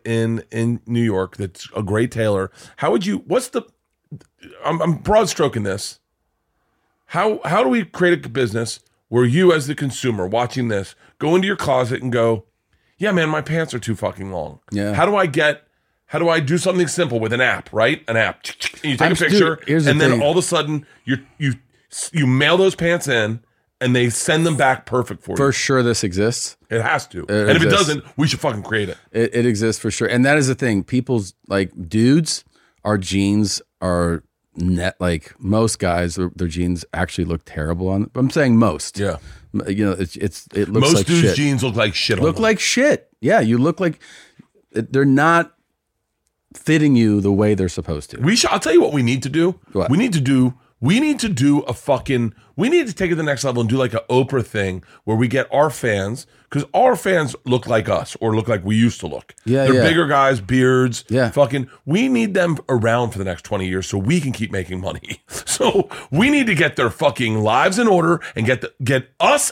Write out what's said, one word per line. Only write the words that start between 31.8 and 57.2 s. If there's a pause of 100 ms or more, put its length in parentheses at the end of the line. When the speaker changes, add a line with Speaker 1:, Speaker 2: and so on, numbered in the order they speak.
Speaker 2:
dudes, (400)
our
jeans (200)
are (340)
net,
like,
most
guys,
their,
their
jeans (100)
actually
look
terrible
on,
I'm
saying
most.
Speaker 1:
Yeah. (360)
Speaker 2:
M-,
you
know,
it's,
it's,
it
looks
Speaker 1:
Most
Speaker 2:
like
Speaker 1:
dudes'
Speaker 2:
shit.
Speaker 1:
jeans
look
like
shit
on
Speaker 2:
Look
Speaker 1:
them.
Speaker 2:
like
shit. (120)
Yeah,
you
look
like, (720)
it,
they're
not (1000)
fitting
you
the
way
they're
supposed
to.
Speaker 1:
We
should,
I'll
tell
you
what
we
need
to
do. (140)
Speaker 2:
What?
Speaker 1:
We
need
to
do, (260)
we
need
to
do
a
fucking, (240)
we
need
to
take
it
to
the
next
level
and
do,
like,
an
Oprah
thing (180)
where
we
get
our
fans, (240)
'cause
our
fans (100)